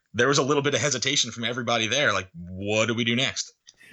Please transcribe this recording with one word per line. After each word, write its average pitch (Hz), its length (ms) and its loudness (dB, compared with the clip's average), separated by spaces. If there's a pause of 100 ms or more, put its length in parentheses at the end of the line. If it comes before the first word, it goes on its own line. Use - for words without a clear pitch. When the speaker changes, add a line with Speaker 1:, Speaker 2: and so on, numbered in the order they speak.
(140)
Speaker 1:
there 120 140 4
was 143 100 4
a 151 60 2
little 139 200 2
bit 139 100 0
of 120 80 0
hesitation 123 500 -2
from 113 120 -8
everybody 117 440 -2
there. 120 260 2
Like, 95 200 -4
what 98 540 -2
do 117 60 0
we 113 120 -2
do 117 100 2
next? - 420 -2
Speaker 2:
<laughs> - 60 -20 (300)